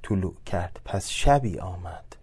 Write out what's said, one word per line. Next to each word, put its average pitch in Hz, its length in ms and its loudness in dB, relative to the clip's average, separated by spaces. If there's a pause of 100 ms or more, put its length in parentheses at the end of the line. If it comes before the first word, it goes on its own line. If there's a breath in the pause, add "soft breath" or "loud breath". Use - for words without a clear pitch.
طلوع 92 320 0 (120)
کرد، 90 380 -4
پس - 240 -4
شبی 135 500 4
آمد. 90 640 -10